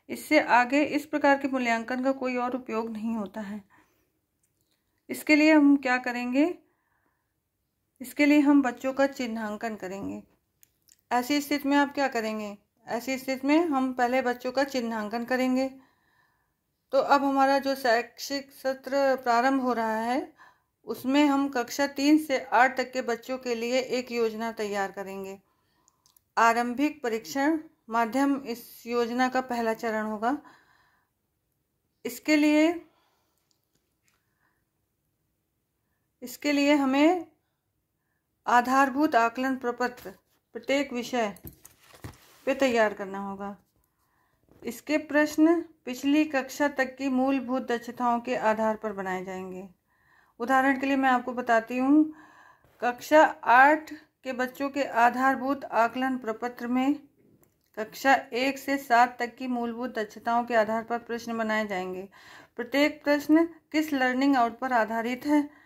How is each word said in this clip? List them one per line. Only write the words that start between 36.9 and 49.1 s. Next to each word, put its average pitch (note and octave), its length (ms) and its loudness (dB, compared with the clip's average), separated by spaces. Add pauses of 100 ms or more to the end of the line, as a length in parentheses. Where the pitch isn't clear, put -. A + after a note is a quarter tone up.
आधारभूत C4+ 680 2
आकलन B3+ 400 0
प्रपत्र B3 580 -6 (400)
प्रत्येक C4 400 -2
विषय A#3+ 440 -4 (1080)
पे C4+ 100 0
तैयार A#3 380 2
करना G3 260 -10
होगा। G3 380 -10 (1080)
इसके A#3+ 340 -4
प्रश्न D4+ 640 2
पिछली C#4 640 -2
कक्षा C#4 420 -2
तक C4 280 -4
की C4+ 140 -4
मूलभूत C4 600 0
दक्षताओं A#3+ 480 -2
के B3 160 -6
आधार A3 400 0
पर G#3+ 180 -8
बनाए F#3 320 -6